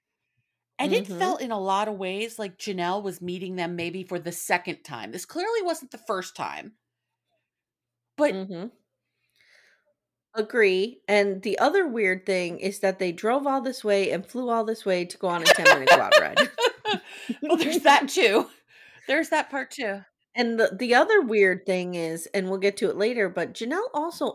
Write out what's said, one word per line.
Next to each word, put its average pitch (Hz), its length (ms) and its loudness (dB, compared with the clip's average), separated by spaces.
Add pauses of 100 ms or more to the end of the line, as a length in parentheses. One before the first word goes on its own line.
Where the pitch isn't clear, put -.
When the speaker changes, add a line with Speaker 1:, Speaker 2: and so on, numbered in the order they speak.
(800)
Speaker 1:
And 294 140 -2
it 480 120 2
Speaker 2:
Mm-hmm. 359 140 -8
Speaker 1:
felt 370 220 0
in 247 100 -6
a 214 80 -4
lot 196 300 0
of 208 80 -6
ways 196 420 -6
like 196 200 -10
Janelle 185 440 -4
was 185 200 -8
meeting 180 340 -8
them 175 200 -4
maybe 175 280 -6
for 180 140 -8
the 165 120 -10
second 180 540 -4
time. 113 260 -12
This 170 140 -12
clearly 415 380 -4
wasn't 320 280 -6
the 226 80 -18
first 185 380 -8
time. 90 360 -10 (1400)
But 294 180 2
Speaker 2:
Mm-hmm. 190 320 -8 (1700)
Agree. 214 760 2
And 202 340 4
the 202 160 -2
other 330 300 4
weird 190 380 0
thing 180 340 -2
is 196 200 -6
that 190 180 0
they 185 120 -2
drove 240 360 -2
all 269 160 0
this 247 200 -6
way 202 280 2
and 175 160 -4
flew 247 240 -4
all 226 160 0
this 226 180 -6
way 180 220 0
to - 100 -14
go 185 120 -4
on 170 140 -2
a 165 40 0
ten-minute - 420 6
quad - 320 6
ride. - 340 2
Speaker 1:
<laughs> - 460 -2 (420)
Well, 302 140 2
there's 320 240 0
that 277 280 6
too. 226 400 2 (600)
There's 302 220 0
that 311 200 0
part 262 220 -8
too. 202 300 -6 (340)
Speaker 2:
And 233 240 2
the, 190 180 2
the 240 160 2
other 392 280 6
weird 202 420 2
thing 180 300 -2
is, 165 400 -6
and 185 160 -2
we'll 190 80 -2
get 196 200 0
to 196 120 0
it - 60 -4
later, 214 340 0
but 170 240 -6
Janelle 339 400 -4
also 311 400 -4